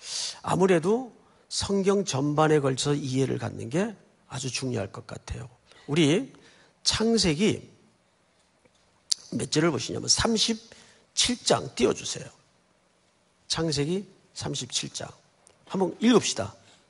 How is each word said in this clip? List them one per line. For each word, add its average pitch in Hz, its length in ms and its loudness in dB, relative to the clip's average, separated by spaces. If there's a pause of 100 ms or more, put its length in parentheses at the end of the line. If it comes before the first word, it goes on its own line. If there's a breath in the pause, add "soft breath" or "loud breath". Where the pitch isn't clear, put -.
(420 loud breath)
아무래도 190 760 2 (340 soft breath)
성경 196 540 0
전반에 147 560 2
걸쳐서 139 360 0
이해를 127 420 0
갖는 104 320 -8
게 190 260 -2 (380)
아주 131 180 -8
중요할 120 400 -4
것 - 140 -16
같아요. - 420 -12 (380 soft breath)
우리 165 480 2 (500 soft breath)
창세기 202 880 2 (1600)
몇 - 180 -4
절을 160 180 4
보시냐면 - 380 -4
삼십칠 - 1400 -2
장 131 300 0
띄워주세요. - 500 0 (1200)
창세기 165 640 -2 (240)
삼십칠 143 600 -6
장. - 160 -10 (580)
한번 190 320 -2
읽읍시다. 208 560 4 (340 soft breath)